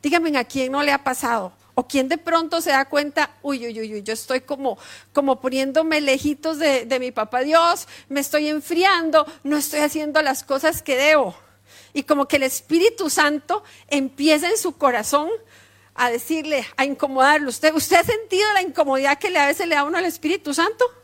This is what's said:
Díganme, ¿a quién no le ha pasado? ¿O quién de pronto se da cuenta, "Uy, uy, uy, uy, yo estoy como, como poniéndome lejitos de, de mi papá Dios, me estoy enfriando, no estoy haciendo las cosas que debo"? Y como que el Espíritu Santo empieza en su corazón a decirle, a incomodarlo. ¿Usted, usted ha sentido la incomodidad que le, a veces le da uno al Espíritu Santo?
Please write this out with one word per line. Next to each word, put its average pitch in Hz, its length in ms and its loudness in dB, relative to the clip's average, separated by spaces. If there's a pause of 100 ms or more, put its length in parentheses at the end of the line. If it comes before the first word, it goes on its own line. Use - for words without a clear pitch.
Díganme, 311 360 0
¿a 240 60 0
quién 262 280 -4
no 285 100 0
le 294 100 2
ha 277 120 -2
pasado? 233 480 -4 (220)
¿O 247 140 -2
quién 269 200 0
de 320 100 -2
pronto 330 420 0
se 320 100 -2
da 269 140 4
cuenta, 294 580 -2
"Uy, 269 240 -6
uy, 226 140 -8
uy, 214 140 -8
uy, 208 80 -10
yo 214 100 -6
estoy 254 300 -4
como, 262 360 -6 (340)
como 269 280 0
poniéndome 269 600 0
lejitos 285 580 -2
de, 277 260 0
de 240 160 -2
mi 254 100 -6
papá 233 300 -4
Dios, 330 480 2 (200)
me 277 120 -2
estoy 302 280 -2
enfriando, 320 760 0 (160)
no 294 140 -2
estoy 294 240 -2
haciendo 302 420 0
las 269 220 -2
cosas 311 360 -2
que 277 140 -2
debo"? 269 400 4 (600)
Y 277 100 -4
como 277 220 0
que 285 100 -2
el 277 60 2
Espíritu 330 680 0
Santo 302 520 0 (260)
empieza 285 600 0
en 427 80 0
su 381 220 -4
corazón 285 500 0 (640)
a 247 160 0
decirle, 285 560 -4 (120)
a 269 80 2
incomodarlo. 277 640 2
¿Usted, 311 240 0
usted 330 220 2
ha 339 60 6
sentido 427 520 0
la 381 80 4
incomodidad 277 560 0
que 381 120 -4
le, 359 80 0
a 285 80 4
veces 330 200 0
le 330 80 0
da 285 100 2
uno 330 140 -2
al 359 80 -2
Espíritu 311 480 -4
Santo? 440 320 0 (180)